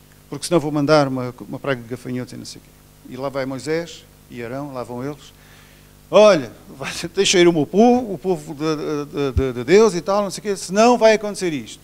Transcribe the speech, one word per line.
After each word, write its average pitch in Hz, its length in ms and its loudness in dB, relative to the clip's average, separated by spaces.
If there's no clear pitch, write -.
porque 143 180 -12
senão 170 140 2
vou 147 120 -4
mandar 147 340 4
uma, 127 340 -6
uma 123 180 -12
praga 135 220 -4
de 117 80 -18
gafanhotos 123 440 -10
e 123 40 -16
não 113 80 -14
sei - 160 -18
o - 40 -20
quê." - 60 -20
E - 20 -14
lá 135 120 -8
vai 131 180 -6
Moisés 151 580 -8
e 120 120 -14
Arão, 135 300 -10
lá 127 100 -10
vão 120 220 -10
eles. 143 280 -14
"Olha, 175 400 6
vai, 135 160 -10
<laughs> 170 120 -10
deixa 196 240 2
ir 175 80 8
o 170 60 6
meu 151 140 0
povo, 240 480 2
o 156 40 -8
povo 165 360 -4
de, 151 520 -4
de, 143 260 -4
de, 131 200 0
de 120 120 -6
Deus 190 300 6
e 175 60 -4
tal, 196 220 -2
não 196 80 -6
sei - 100 -12
o - 20 -14
quê, 202 140 -4
senão 220 420 2
vai 220 160 6
acontecer 202 380 -4
isto." 120 320 -10